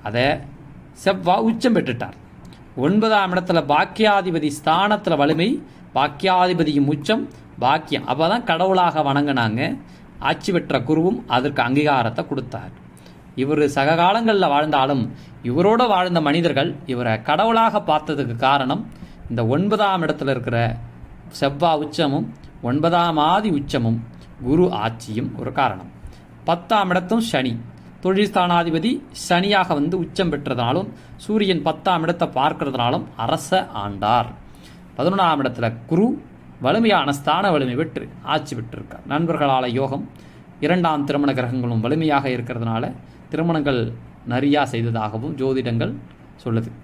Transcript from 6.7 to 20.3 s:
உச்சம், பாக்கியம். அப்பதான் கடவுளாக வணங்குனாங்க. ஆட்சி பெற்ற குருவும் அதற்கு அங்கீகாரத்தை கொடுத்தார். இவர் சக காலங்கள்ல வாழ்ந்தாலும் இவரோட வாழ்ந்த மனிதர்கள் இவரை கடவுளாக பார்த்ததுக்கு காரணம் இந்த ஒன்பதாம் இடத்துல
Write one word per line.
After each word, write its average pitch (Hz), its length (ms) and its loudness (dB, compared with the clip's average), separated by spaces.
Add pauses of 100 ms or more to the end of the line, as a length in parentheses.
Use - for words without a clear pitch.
உச்சம், 214 300 -2 (360)
பாக்கியம். 143 480 0
அப்பதான் 160 360 0
கடவுளாக 175 600 2
வணங்குனாங்க. 135 580 0 (580)
ஆட்சி 160 320 -2
பெற்ற 151 280 0
குருவும் 156 480 0
அதற்கு 135 360 0
அங்கீகாரத்தை 135 640 0
கொடுத்தார். 98 460 -8 (600)
இவர் 147 340 0
சக 143 260 2
காலங்கள்ல 196 520 4
வாழ்ந்தாலும் 143 540 2 (420)
இவரோட 180 440 2
வாழ்ந்த 180 340 2
மனிதர்கள் 151 540 2 (100)
இவரை 120 360 -2
கடவுளாக 220 580 2
பார்த்ததுக்கு 151 560 -2
காரணம் 135 480 0 (460)
இந்த 120 160 -2
ஒன்பதாம் 190 580 2
இடத்துல 143 260 -2